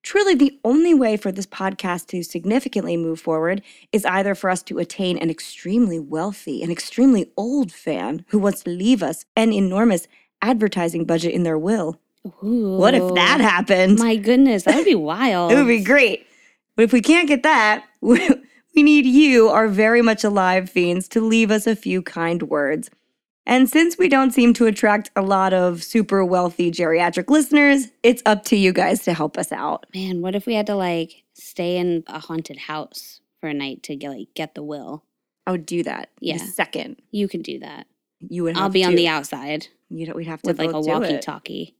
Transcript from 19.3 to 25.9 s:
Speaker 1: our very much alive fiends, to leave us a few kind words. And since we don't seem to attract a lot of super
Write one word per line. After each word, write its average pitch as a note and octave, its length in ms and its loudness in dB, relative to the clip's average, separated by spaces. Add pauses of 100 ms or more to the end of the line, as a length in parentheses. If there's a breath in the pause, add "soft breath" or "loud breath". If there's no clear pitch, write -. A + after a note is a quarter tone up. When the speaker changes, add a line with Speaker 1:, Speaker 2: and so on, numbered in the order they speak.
Speaker 1:
our G#3+ 200 2
very A3 320 2
much A3 240 2
alive F#3 460 0
fiends, F3+ 380 -2
to A3+ 120 0
leave A3 300 2
us G#3+ 160 0
a A3 100 0
few F#3 240 -4
kind E3+ 440 -6
words. D3 440 -4 (560)
And B3+ 240 4
since E4+ 300 2
we F4+ 100 2
don't C4 220 2
seem A#3+ 240 4
to A#3 120 2
attract G#3 480 0
a G3+ 60 0
lot F#3+ 320 0
of F3+ 300 0
super G3 420 0